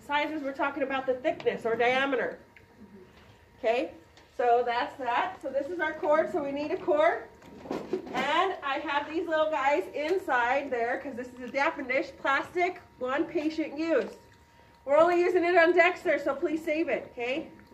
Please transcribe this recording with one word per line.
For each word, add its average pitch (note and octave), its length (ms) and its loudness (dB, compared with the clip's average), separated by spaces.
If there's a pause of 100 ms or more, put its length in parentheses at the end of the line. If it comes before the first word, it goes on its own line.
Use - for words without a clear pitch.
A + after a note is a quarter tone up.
Sizes, D4 380 -2
we're C4+ 100 -4
talking C#4+ 300 -2
about C4+ 240 -4
the B3+ 80 2
thickness B3+ 500 -2
or A3+ 120 0
diameter. B3 640 0 (1200)
Okay, A#3+ 320 -2 (440)
so A#3+ 300 4
that's B3 300 -2
that. B3 440 -2
So C#4 100 -8
this C4+ 180 -2
is F4 100 -6
our D#4 140 -2
cord, D#4 400 2
so E4+ 100 -2
we C#4+ 80 -4
need D4 220 -4
a F#4 40 -2
cord. D#4 520 2 (840)
And E4+ 500 0
I C#4+ 140 -2
have D4 300 -2
these E4+ 200 -4
little D#4 220 2
guys D4 340 0 (100)
inside C#4 760 0
there, A#3+ 280 -2
'cause C4+ 160 -10
this B3+ 140 -10
is - 120 -16
a A#3+ 120 -10
Daffodil C#4 500 0 (180)
plastic, D#4+ 600 -2 (180)
one C4 260 -2
patient D4+ 540 -4
use. D#4 400 0 (640)
We're C#4 120 4
only F4 240 6
using F4+ 240 4
it F4 120 4
on E4+ 160 8
Dexter, F4 460 4
so C#4 160 -2
please D#4+ 300 -2
save D#4+ 240 0
it, G#3+ 240 -4
okay? B3+ 360 -4 (260)